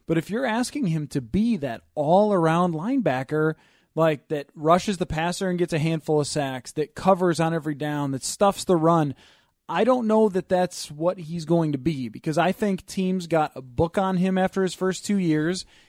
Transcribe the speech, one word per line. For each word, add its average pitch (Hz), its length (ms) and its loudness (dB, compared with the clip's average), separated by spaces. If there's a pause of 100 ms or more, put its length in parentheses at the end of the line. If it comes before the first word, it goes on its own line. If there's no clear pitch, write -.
But 160 100 0
if 165 140 -4
you're 247 160 -4
asking 240 400 -4
him 160 220 -2
to 143 120 -4
be 196 380 0
that 131 240 -8 (120)
all-around 175 800 4
linebacker, 156 800 0 (400)
like, 156 340 0
that 147 260 -4
rushes 175 420 2
the 175 100 -4
passer 170 440 -2
and 180 80 -2
gets 170 140 -2
a 165 60 0
handful 156 420 0
of 143 60 0
sacks, 135 460 -6
that 151 220 -4
covers 180 440 2
on 165 160 0
every 151 200 -4
down, 147 380 -4
that 131 120 -6
stuffs - 400 0
the 185 120 4
run, 160 380 4 (540)
I 170 160 0
don't 254 220 2
know 220 220 4
that 185 200 -4
that's 180 420 -2
what 165 280 -2
he's 165 260 -10
going 160 280 2
to 135 60 -2
be, 131 300 -4
because 151 280 -6
I 170 160 2
think 196 340 -2
teams 185 400 -2
got 156 280 0
a 135 80 -12
book 131 340 -2
on 190 220 0
him 185 180 0
after 185 260 0
his 185 120 -2
first 185 320 -4
two 208 120 0
years, 170 460 0 (240)